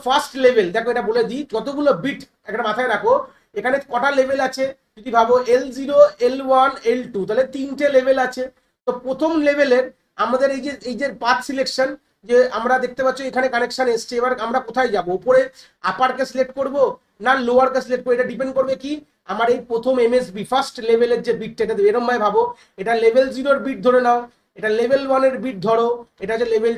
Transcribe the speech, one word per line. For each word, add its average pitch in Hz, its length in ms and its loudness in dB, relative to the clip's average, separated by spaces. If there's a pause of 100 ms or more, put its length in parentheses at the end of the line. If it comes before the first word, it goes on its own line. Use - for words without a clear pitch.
ফার্স্ট 277 280 0 (120)
লেভেল, 226 220 4 (100)
দেখো 226 180 -2
এটা 233 160 -2
বলে 233 200 0
দিই, 277 120 -8 (120)
যতগুলো 277 360 -2 (140)
বিট 277 160 -6 (280)
একটা 220 200 -6
মাথায় 233 260 -2
রাখো, 202 180 0 (460)
এখানে 247 180 -2 (160)
কটা 240 260 0
লেভেল 269 300 0
আছে 262 160 -4 (320)
যদি 220 200 -12
ভাবো 226 180 4 (200)
এল 277 100 2 (120)
জিরো, 285 220 0 (280)
এল 262 120 0 (100)
ওয়ান, 262 240 4 (200)
এল 254 80 -2 (120)
টু, 202 160 -6
তাহলে 240 160 0 (100)
তিনটে 277 320 -4 (100)
লেভেল 262 300 4
আছে। 254 160 -6 (440)
তো 247 40 -2 (140)
প্রথম 262 260 -2 (180)
লেভেলের 269 360 4 (400)
আমাদের 254 320 0
এই 240 100 -8
যে, 285 60 -6 (180)
এই 226 100 -8
যে 277 60 -2 (160)
পাথ 247 160 2 (100)
সিলেকশন 262 400 -2 (400)
যে 240 80 2 (220)
আমরা 240 160 0 (100)
দেখতে 247 220 -6
পাচ্ছি 262 240 -2
এখানে 254 240 -2
কানেকশন 240 320 -2 (100)
এসছে, 226 240 -8
এবার 254 120 0 (140)
আমরা 247 220 -2
কোথায় 254 280 0
যাবো? 175 140 -2 (100)
উপরে 254 200 4 (500)
আপারকে 254 400 -2
সিলেক্ট 254 280 -4
করবো 269 240 0 (440)
না 254 60 4 (140)
লোয়ারকে 254 380 4
সিলেক্ট 247 200 -4
করবো? 247 120 2
এটা 240 160 -2
ডিপেন্ড 262 260 -6
করবে 262 240 0
কি 277 100 -6 (400)
আমার 226 220 0
এই 254 60 -2 (100)
প্রথম 233 240 0 (120)
এমএসবি 233 360 0 (100)
ফার্স্ট 262 220 -2 (160)
লেভেলের 233 360 4
যে 240 140 0
বিটটা, 220 240 -6
এটা 214 100 -4 (160)
এরম 240 180 0
ভাবে 247 180 0
ভাবো, 208 160 2 (380)
এটা 220 120 -2 (120)
লেভেল 247 220 6 (100)
জিরোর 277 300 0
বিট 233 200 -6
ধরে 247 220 4
নাও, 240 120 2 (380)
এটা 214 120 -2 (100)
লেভেল 269 300 2
ওয়ানের 262 340 2
বিট 254 120 -6 (100)
ধরো, 233 220 2 (340)
এটা 202 120 -4
হচ্ছে 233 200 -2
লেভেল 226 240 2